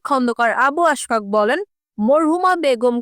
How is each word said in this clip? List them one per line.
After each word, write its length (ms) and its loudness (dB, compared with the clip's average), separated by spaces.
খন্দকার 480 0
আবু 320 0
আশফাক 380 -2
বলেন, 380 0
"মরহুমা 580 2
বেগম 460 0